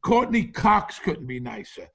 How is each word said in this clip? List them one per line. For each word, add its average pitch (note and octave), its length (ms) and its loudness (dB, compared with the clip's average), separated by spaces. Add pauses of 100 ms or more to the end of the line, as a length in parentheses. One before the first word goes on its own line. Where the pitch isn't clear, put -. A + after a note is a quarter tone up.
Courtney A#3+ 420 2
Cox - 560 2
couldn't D#3+ 280 -4
be B2 120 -8
nicer. A2+ 560 -12